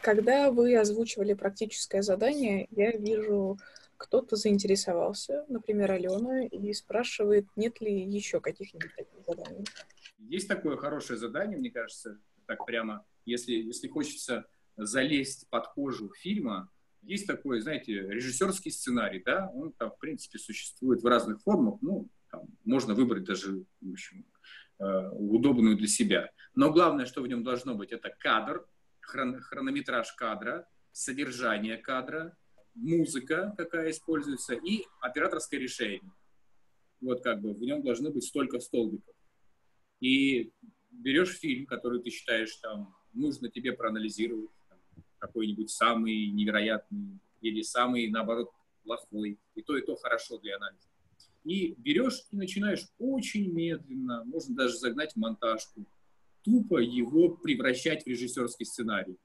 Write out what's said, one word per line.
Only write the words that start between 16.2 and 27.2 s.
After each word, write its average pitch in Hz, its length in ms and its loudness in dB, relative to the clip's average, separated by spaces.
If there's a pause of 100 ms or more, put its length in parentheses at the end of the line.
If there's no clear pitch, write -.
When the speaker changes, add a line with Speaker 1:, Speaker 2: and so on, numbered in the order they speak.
Speaker 2:
есть 202 240 -6
такой, 123 360 -2
знаете, 127 320 -4
режиссерский 110 800 -2
сценарий, 110 540 -2
да, 185 300 0
он 165 160 -8
там, 113 200 -6
в - 60 -20
принципе, - 400 -10
существует 113 640 0
в 113 60 -6
разных 110 340 4
формах, 156 400 4
ну, 170 280 -2 (200)
там, - 120 -14 (240)
можно 113 280 2
выбрать 113 300 2
даже, 95 400 -4 (180)
в 92 100 -10
общем, - 340 -14 (540)
э, 95 340 0
удобную 110 640 6
для 104 100 0
себя. 98 420 2 (240)
Но 143 180 6
главное, 151 340 6
что 135 160 -6